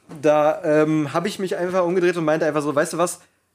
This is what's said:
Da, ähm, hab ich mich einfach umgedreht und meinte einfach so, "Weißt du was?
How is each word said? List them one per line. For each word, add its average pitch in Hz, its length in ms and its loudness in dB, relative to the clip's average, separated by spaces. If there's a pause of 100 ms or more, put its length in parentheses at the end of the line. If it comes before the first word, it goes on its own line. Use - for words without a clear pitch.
(220)
Da, 151 420 2
ähm, 156 480 2
hab 170 140 -2
ich 196 120 -6
mich 190 180 -4
einfach 180 280 0
umgedreht 175 320 0
und 170 80 -4
meinte 160 220 2
einfach 151 160 0
so, 147 120 -4
"Weißt 160 200 0
du 160 40 -6
was? 175 220 -2 (340)